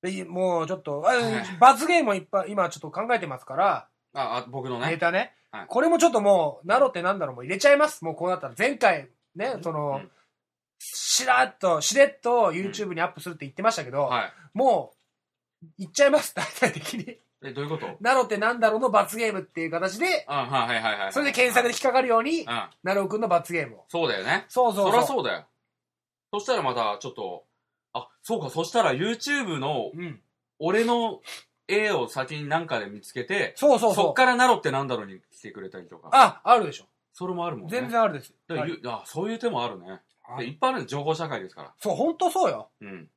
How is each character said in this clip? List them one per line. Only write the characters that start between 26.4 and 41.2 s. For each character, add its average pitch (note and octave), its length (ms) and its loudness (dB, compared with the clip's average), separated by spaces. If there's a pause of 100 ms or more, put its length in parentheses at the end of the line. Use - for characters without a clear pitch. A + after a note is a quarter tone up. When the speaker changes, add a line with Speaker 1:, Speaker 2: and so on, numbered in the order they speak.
Speaker 2:
た B3+ 100 0
ら G3 60 -2
ま B2+ 140 -2
た G#2+ 240 -2
ち - 80 -12
ょ - 20 -8
っ - 60 -16
と、 F#2 300 -10 (480)
あ、 A#2+ 140 -10 (140)
そ A3 160 -4
う F3 40 -4
か、 C3+ 100 -8
そ D3 120 -2
し - 80 -6
た A#3 120 2
ら D3+ 100 2
YouTube A3+ 640 -4
の、 C3+ 340 -4
Speaker 1:
う D#3+ 80 -16
ん。 E3 220 -14 (380)
Speaker 2:
俺 G3 260 2
の A#3 360 -2 (460)
絵 G#3 220 0
を C3+ 180 0
先 C3 280 -6
に D3 120 -8
な D#3 120 0
ん E3 80 -8
か A#2+ 120 -2
で G#2 60 -8
見 G2+ 160 -14
つ - 100 -20
け - 120 -6
て、 F#3+ 320 -2
Speaker 1:
そ C#4 200 6
う G#3 40 2
そ A3 120 4
う F#3 40 0
そ G#3 80 2
う。 - 20 4
Speaker 2:
そ D#3+ 60 4
っ - 20 -4
か B3+ 120 6
ら B3+ 100 4
な B3 100 6
ろ A#3+ 120 6
っ - 40 -8
て D3+ 80 0
な C3+ 140 -2
ん B2+ 40 -6
だ B2+ 80 -4
ろ G#2+ 100 -8
う - 20 -16
に F#2+ 120 -18 (120)
来 - 100 -20
て G#2 100 -16
く G#2 100 -14
れ F#2+ 100 -12
た F#2+ 100 -14
り E2 60 -20
と E2+ 100 -20
か。 - 140 -20
Speaker 1:
あ、 B3+ 320 6
あ A#3+ 160 6
る F#3 80 -2
で C#3+ 60 -8
し - 60 -16
ょ。 - 60 -20 (280)
Speaker 2:
そ F#3 120 -10
れ F#3 80 -6
も F3 140 -4
あ - 20 -4
る C#3+ 80 -8
も G2 60 -14
ん - 20 -14
ね。 D#3+ 60 -10
Speaker 1:
全 A#3+ 180 -4
然 A#3 120 2
あ A3 60 4
る E3+ 60 -2
で C#3 100 -10
す。 - 120 -20 (120)
Speaker 2:
だ E3+ 60 -8
か D#3 80 -4
ら、 D3 60 -4
Speaker 1:
は - 0 -
い。 E3+ 160 -8
Speaker 2:
ゆ-、 - 40 -8
あ、 A2+ 200 -8
そ E3 160 -6
う G#3+ 80 -4
い - 20 -4
う A3+ 60 -8
手 A#3 100 -2
も A#2+ 160 -2
あ - 20 -4
る G2+ 120 -10
ね。 F2+ 200 -18 (220)
Speaker 1:
は - 220 -16
い。 - 20 -8
Speaker 2:
で、 B2 60 -10
い - 20 -14
っ - 60 -20
ぱ A3 80 2
い - 20 4
あ C4 40 -2
る B3+ 80 -4
ね、 B2+ 40 -8
情 C#3+ 180 -6
報 D#3 120 0
社 D#3+ 120 -6